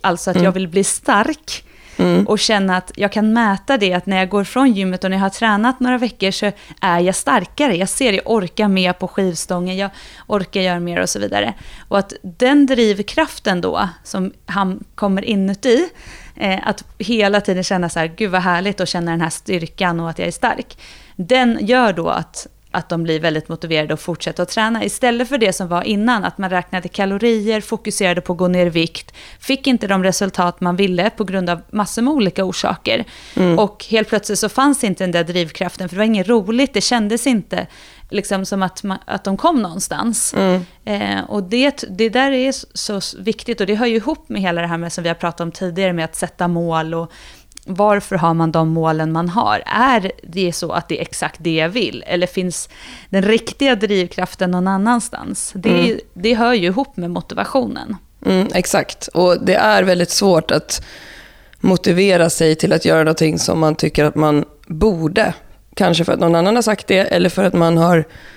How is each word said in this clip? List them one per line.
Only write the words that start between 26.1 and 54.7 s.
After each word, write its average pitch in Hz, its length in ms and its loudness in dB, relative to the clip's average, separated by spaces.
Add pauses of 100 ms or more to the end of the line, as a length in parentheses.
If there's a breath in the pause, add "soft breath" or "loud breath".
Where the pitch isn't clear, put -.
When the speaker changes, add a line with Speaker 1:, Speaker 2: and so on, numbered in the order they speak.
Speaker 1:
att 175 140 -6
man 190 120 -6
räknade 180 380 -4
kalorier, 208 720 0
fokuserade 190 600 -2
på 180 120 -6
att 170 60 -4
gå 180 100 2
ner 180 180 2
i 175 40 0
vikt, 165 440 -4 (260 loud breath)
fick 269 260 -2
inte 247 200 2
de 190 180 2
resultat 185 560 0
man 180 160 0
ville 185 340 2
på 220 140 -6
grund 185 260 -2
av 170 100 -2 (100)
massor 214 320 -2
med 269 120 2
olika 196 300 0
orsaker. 185 600 -2 (320 loud breath)
Speaker 2:
Mm. 175 220 4
Speaker 1:
Och 208 300 0
helt 214 200 0
plötsligt 208 300 -2
så 214 100 -2
fanns 269 360 2
inte 190 200 -2
den 175 80 -2
där 170 120 0
drivkraften, 175 640 -4
för 175 80 -10
det - 20 -2
var 214 80 2
inget 202 220 0
roligt, 233 460 2
det 202 60 2
kändes 226 460 0
inte 185 400 0 (440 loud breath)
liksom 196 360 -4
som 196 160 -2
att 185 200 -4
man, 190 240 -6
att - 180 -6
de 196 120 -2
kom 302 260 2
någonstans. 185 720 -4
Speaker 2:
Mm. 185 300 2 (200 loud breath)
Speaker 1:
Eh, 202 460 -2
och 208 120 -4
det, 254 480 0
det 202 180 0
där 254 220 2
är 262 220 0
så, - 480 -8
så - 180 -10
viktigt, 220 420 -4
och 196 60 2
det 208 80 0
hör 233 120 0
ju 226 100 0
ihop 247 320 -4
med 208 140 -6
hela 170 180 0
det 170 60 -2
här 170 120 -4
med 170 140 -8
som 180 100 -8
vi 165 60 -2
har 170 60 0
pratat 170 260 -6
om 170 120 -6
tidigare, 185 400 -2
med 165 120 -2
att - 120 -8
sätta 175 320 -4
mål 165 460 -2
och 165 180 -8 (540 loud breath)
varför 202 500 0
har 165 180 2
man 165 180 2
de 165 160 2
målen 160 440 0
man 165 160 -2
har? 170 380 0
Är 226 460 2 (100)
det 175 300 -2
så 160 200 -6
att 165 160 -6
det 165 100 -4
är - 40 -6
exakt - 400 -8
det 160 120 0
jag 160 140 0
vill? 175 380 -4
Eller 180 200 0
finns 180 420 -6 (420 loud breath)
den 190 120 2
riktiga 233 520 2
drivkraften 185 760 -2
någon 180 180 0
annanstans? 202 840 -2